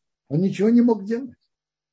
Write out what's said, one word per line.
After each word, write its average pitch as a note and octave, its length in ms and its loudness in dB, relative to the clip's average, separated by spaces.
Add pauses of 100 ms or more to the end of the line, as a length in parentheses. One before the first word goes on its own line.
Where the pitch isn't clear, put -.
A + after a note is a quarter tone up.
(300)
Он D3 120 -2
ничего F#3+ 280 0
не A#3+ 120 4
мог A3 240 0
делать. A#3 320 -8 (560)